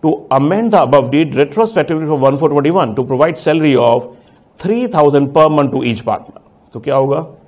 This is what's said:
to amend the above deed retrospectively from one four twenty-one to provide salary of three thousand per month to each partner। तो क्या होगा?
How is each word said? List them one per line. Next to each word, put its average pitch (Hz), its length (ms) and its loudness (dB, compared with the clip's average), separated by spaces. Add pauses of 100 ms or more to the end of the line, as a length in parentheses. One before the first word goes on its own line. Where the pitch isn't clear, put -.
to 160 80 2 (260)
amend 190 360 0
the 180 100 4
above 127 320 2
deed 151 240 0
retrospectively 160 720 -2
from 143 160 -2
one 143 160 0
four 151 100 2
twenty-one 143 460 0
to 127 140 -4
provide 151 320 -2
salary 156 280 2 (140)
of 120 180 0 (540)
three 233 280 -2
thousand 143 460 2
per 156 160 4
month 143 240 0
to 135 100 -4 (100)
each 110 180 -8
partner। - 300 -10 (320)
तो 117 60 -12
क्या 135 160 -4
होगा? 139 300 -2 (220)